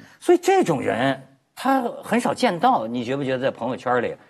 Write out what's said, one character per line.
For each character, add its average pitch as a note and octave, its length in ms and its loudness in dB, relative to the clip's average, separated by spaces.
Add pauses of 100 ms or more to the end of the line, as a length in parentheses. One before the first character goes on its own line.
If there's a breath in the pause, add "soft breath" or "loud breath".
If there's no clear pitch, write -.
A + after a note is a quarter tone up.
(200 loud breath)
所 F4+ 160 4
以 - 20 2
这 F#4+ 240 4
种 D#3 200 0
人 A#2 360 0 (380)
他 C4+ 260 0 (220)
很 A3+ 160 0
少 G#3+ 140 -2
见 G#3+ 260 0
到， A#3+ 260 2
你 A#2+ 200 -4
觉 B2+ 100 -2
不 C#3+ 80 -4
觉 C3 140 -2
得 - 20 -4
在 C3 100 0
朋 A#2 200 -6
友 B2+ 80 -6
圈 B2 260 0
里， F#2+ 100 -4 (160 soft breath)